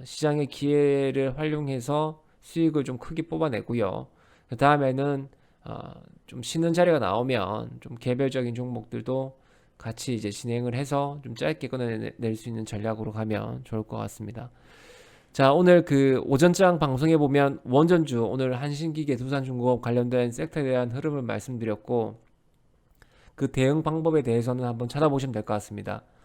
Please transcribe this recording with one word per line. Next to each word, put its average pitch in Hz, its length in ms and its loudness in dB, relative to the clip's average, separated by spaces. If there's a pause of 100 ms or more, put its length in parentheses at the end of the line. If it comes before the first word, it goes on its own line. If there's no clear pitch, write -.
시장의 147 440 -2
기회를 139 920 0
활용해서 151 800 -4 (200)
수익을 156 420 0
좀 127 140 -6
크게 - 320 -8
뽑아내고요. 117 800 -2 (420)
그 117 80 -10
다음에는, 139 720 2 (360)
어, - 280 -14 (340)
좀 123 160 -14
쉬는 165 300 0
자리가 170 260 4
나오면 117 800 -2
좀 - 160 -16
개별적인 127 600 -2
종목들도 123 800 -6 (400)
같이 - 360 -8
이제 107 160 -4
진행을 120 460 -4
해서 143 480 -4
좀 120 120 -12
짧게 147 320 -4
끊어낼 113 680 -4
수 110 120 -12
있는 113 180 -8
전략으로 107 460 -6
가면 110 540 -4
좋을 107 180 -6
것 117 140 -10
같습니다. 110 520 -10 (840)
자, 135 180 6
오늘 175 320 8
그 135 420 4
오전장 175 540 6
방송에 151 380 2
보면 139 480 4
원전주, 143 580 4
오늘 127 380 -2
한신기계, 147 540 -4
두산중공업 127 640 -2
관련된 123 500 0
섹터에 151 320 -6
대한 123 280 0
흐름을 143 320 -4
말씀드렸고, 110 1000 -4 (1120)
그 135 160 -2
대응 135 320 2
방법에 160 380 0
대해서는 123 420 0
한번 120 240 -4
찾아보시면 139 460 0
될 107 100 -4
것 110 120 -4
같습니다. 104 480 -8 (220)